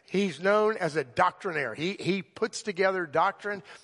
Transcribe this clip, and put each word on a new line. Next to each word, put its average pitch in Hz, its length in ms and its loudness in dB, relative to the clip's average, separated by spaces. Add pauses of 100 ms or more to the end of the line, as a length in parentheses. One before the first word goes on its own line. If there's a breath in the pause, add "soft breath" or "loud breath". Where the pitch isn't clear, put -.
He's 185 340 0
known 214 380 4
as 165 180 -2
a 156 80 0
doctrinaire. 151 720 0
He, 170 240 -4
he 185 220 0
puts - 400 -6
together 190 440 0
doctrine. 190 580 -2 (200 loud breath)